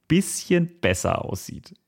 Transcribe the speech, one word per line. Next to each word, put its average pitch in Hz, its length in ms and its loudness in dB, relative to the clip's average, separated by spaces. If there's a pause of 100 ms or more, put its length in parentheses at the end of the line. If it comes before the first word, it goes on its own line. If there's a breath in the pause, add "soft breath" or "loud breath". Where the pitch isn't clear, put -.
bisschen 170 720 0
besser 92 420 0
aussieht? - 500 -10 (140)